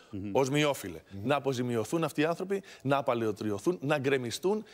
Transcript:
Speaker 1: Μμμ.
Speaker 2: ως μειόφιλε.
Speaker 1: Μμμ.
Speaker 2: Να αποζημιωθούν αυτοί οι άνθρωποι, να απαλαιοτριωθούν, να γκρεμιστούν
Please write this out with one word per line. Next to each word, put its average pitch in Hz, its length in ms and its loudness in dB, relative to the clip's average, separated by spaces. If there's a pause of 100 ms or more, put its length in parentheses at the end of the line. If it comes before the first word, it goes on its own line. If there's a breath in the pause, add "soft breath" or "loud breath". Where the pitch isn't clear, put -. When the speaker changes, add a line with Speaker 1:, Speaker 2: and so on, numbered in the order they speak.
(120)
Speaker 1:
Μμμ. 101 200 -6
Speaker 2:
ως 127 180 2
μειόφιλε. 135 480 0 (140)
Speaker 1:
Μμμ. 98 160 -6
Speaker 2:
Να 143 80 4
αποζημιωθούν 127 680 0
αυτοί 147 180 -2
οι - 20 4
άνθρωποι, 190 400 -2 (180 loud breath)
να 139 160 2
απαλαιοτριωθούν, 113 840 0
να 151 160 0
γκρεμιστούν 135 760 0